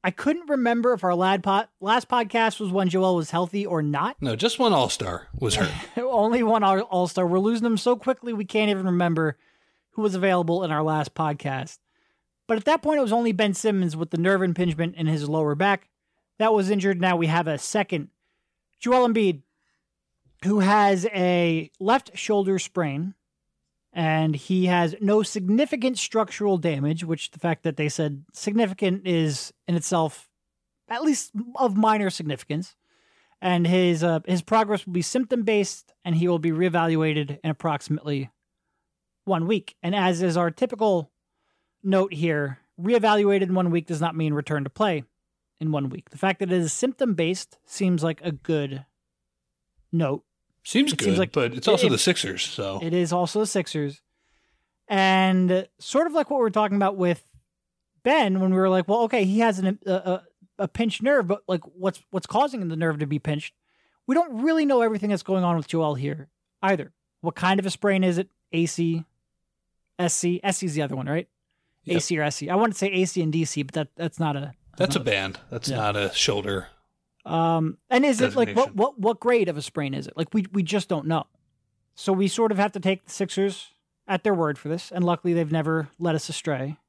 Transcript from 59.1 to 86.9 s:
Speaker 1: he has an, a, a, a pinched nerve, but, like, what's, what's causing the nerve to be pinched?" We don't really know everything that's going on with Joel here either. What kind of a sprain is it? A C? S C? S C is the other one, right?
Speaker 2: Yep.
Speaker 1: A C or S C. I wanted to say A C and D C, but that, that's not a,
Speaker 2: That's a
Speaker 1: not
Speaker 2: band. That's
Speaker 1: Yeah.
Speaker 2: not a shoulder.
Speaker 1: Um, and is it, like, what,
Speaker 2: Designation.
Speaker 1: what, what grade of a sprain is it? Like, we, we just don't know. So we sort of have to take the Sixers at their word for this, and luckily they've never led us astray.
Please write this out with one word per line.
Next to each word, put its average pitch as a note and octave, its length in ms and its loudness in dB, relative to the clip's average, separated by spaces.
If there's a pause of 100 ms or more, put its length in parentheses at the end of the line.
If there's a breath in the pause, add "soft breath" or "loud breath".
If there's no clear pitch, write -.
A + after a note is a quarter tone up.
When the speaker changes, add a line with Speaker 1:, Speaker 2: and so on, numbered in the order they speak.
Speaker 1:
he G3+ 160 2
has A3 180 2
an, F#3+ 260 -2
a, F#3+ 80 -2
a, F#3 300 -2 (380)
a G3 80 -2
pinched A3+ 340 -4
nerve, B3+ 240 2
but, G#3 220 -2
like, F3+ 160 -2
what's, F#3 360 -4 (100)
what's F#3 160 -6
causing B3 420 0
the D#3+ 80 -6
nerve D#3+ 240 0
to D3+ 60 -2
be D3 120 -2
pinched?" D3+ 360 -6 (520)
We C4 80 0
don't C#4+ 280 0
really D#4+ 220 2
know C4 180 4
everything G#3 280 0
that's G3 140 -2
going F#3+ 180 0
on F3 140 2
with D#3 100 -2
Joel D#3 300 0
here C#3+ 320 -8 (340)
either. F#3+ 300 0 (280)
What E3 140 -4
kind F#3+ 240 2
of F#3+ 80 -2
a F#3 40 -2
sprain F#3+ 340 0
is F3 140 2
it? F#3 100 -4 (240)
A E3+ 140 2
C? E3 380 -2 (920)
S F3 160 0
C? F3 300 -2
S G3 140 0
C F#3+ 80 -4
is D3+ 80 -4
the D3+ 80 0
other C#3 120 -4
one, C3+ 120 -6
right? D#3+ 220 -4 (560)
Speaker 2:
Yep. F3 120 -2
Speaker 1:
A E3 40 2
C E3 180 -2
or D3+ 40 0
S D3 140 -2
C. C#3+ 120 -10
I F3+ 60 -2
wanted G#3+ 200 2
to - 40 -10
say G3 140 0
A F#3 140 2
C F3 160 -2
and D#3 100 0
D E3 120 0
C, C#3+ 200 -4
but C3+ 100 -12
that, D3+ 220 -4
that's E3 240 -6
not D3+ 160 -2
a, C#3 160 -10 (240)
Speaker 2:
That's F3+ 180 0
a - 60 0
Speaker 1:
not A#2+ 60 -6
Speaker 2:
band. F#2+ 340 -2 (100)
That's A#2 180 -8
Speaker 1:
Yeah. C3+ 100 -4
Speaker 2:
not G#2 180 0
a G2+ 180 -2
shoulder. G2+ 540 -2 (560)
Speaker 1:
Um, E3 540 0 (120)
and C4 140 4
is B3 160 2
it, B3+ 160 0
like, A3+ 140 2
what, A#3+ 180 2
Speaker 2:
Designation. A3+ 80 -10
Speaker 1:
what, B3+ 240 -2
what G#3+ 200 0
grade A#3 280 2
of D3+ 80 -6
a D3 60 -8
sprain C#3 320 -6
is C3+ 120 -8
it? - 100 -14
Like, D#3+ 160 -4
we, G#3 200 0
we G3 100 0
just F#3 260 -2
don't F3 200 -2
know. E3 160 0 (720)
So - 160 -2
we F#3+ 160 2
sort A3 240 0
of F#3+ 60 0
have G3+ 140 2
to G3 80 -8
take F#3+ 260 -2
the - 40 -20
Sixers G3 600 -4 (360)
at F#3+ 160 -2
their G#3 120 2
word D#3 240 0
for - 100 -10
this, E3 240 -6
and F3+ 100 -2
luckily F3 320 0
they've E3 160 0
never D#3+ 380 -2 (100)
led E3 160 0
us - 140 -4
astray. D3 480 -6 (120)